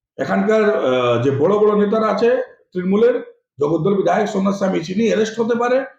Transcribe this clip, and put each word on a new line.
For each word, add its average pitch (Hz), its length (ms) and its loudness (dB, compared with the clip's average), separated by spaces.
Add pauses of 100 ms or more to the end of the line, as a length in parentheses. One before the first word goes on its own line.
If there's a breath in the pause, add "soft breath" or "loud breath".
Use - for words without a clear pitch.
(180)
এখানকার, 202 600 0
আহ, 123 460 0
যে 139 80 2
বড় 175 260 2
বড় 208 280 2
নেতারা 220 220 0
আছে 233 340 0 (320)
তৃণমূলের, 196 400 2 (460)
জগদ্দল 160 340 0
বিধায়ক 190 340 0
সোমনাথ 98 280 -2
স্বামী 92 240 -2
চিনি 220 260 -2
অ্যারেস্ট 214 340 -2
হতে 233 160 -2
পারে 254 300 0 (140)